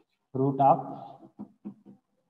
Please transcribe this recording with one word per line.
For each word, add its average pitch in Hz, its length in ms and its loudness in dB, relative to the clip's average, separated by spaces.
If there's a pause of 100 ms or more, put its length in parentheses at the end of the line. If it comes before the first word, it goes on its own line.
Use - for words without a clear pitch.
(340)
root 135 280 0
of 135 180 6 (1500)